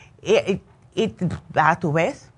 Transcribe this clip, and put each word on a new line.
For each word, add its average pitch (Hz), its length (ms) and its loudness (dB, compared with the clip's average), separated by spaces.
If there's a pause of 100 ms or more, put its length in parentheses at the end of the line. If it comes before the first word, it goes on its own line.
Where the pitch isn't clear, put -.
(220)
y, 196 140 2
y, 190 280 0 (300)
y, 220 220 -2 (400)
ah, 156 240 2
¿tú 160 120 -2
ves? 170 360 -2 (120)